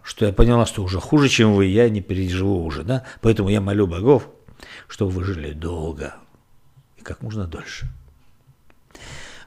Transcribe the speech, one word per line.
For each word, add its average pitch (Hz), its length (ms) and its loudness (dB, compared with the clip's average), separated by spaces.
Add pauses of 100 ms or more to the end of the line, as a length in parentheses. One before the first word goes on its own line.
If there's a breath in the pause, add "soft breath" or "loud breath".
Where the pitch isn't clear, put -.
что - 220 -4
я 98 80 0
поняла, 117 320 6
что - 180 -4
уже 92 160 -4
хуже, 143 300 4
чем 110 240 4
вы, 98 120 4
я 110 240 4
не 104 120 -2
переживу 92 640 -2
уже, 76 180 -8
да. 123 220 -4 (160 loud breath)
Поэтому 107 280 2
я 104 120 2
молю 101 260 2
богов, 104 420 2 (580 loud breath)
чтобы 98 240 -4
вы 90 120 -4
жили 80 300 -8
долго 78 640 -10 (840)
и - 40 -20
как - 220 -14
можно 107 240 -8
дольше". - 400 -12 (1600 loud breath)